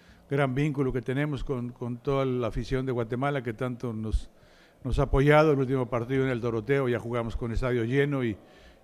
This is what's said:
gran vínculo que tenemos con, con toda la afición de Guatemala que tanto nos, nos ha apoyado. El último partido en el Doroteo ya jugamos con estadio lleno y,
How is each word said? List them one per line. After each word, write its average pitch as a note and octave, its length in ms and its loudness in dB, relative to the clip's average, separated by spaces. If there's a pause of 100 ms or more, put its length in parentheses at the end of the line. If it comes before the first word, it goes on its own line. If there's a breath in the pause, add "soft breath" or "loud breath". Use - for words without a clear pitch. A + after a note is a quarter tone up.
(280 loud breath)
gran C#3 260 2
vínculo C#3 380 0
que C3 80 -2
tenemos C3+ 420 -2
con, B2 280 -4
con A#2+ 260 -8
toda C3+ 300 0
la B2 220 0
afición C3 360 -2
de C3 80 -2
Guatemala B2 500 -2
que A#2 120 -4
tanto B2 400 -6
nos, A2 340 -4 (560 soft breath)
nos B2+ 140 0
ha C#3+ 60 4
apoyado. D3 480 6
El C#3 80 2
último C3 280 0
partido C3 360 0
en C3+ 60 0
el A#2+ 120 -2
Doroteo A#2+ 440 0
ya A#2+ 120 0
jugamos A#2 360 -4
con A#2+ 160 -4
estadio A#2+ 340 0
lleno C#3 400 2
y, G#2+ 120 0 (480 loud breath)